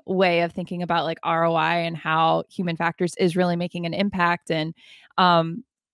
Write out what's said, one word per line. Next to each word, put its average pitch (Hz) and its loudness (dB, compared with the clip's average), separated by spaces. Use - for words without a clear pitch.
way 180 2
of 170 0
thinking 175 -8
about, 170 0
like, 165 -6
R 165 0
O 165 2
I 160 2
and 170 -2
how 160 0
human 175 -4
factors 170 -2
is 175 2
really 180 2
making 175 -6
an 165 -4
impact 175 -2
and, 160 -2
um, 170 2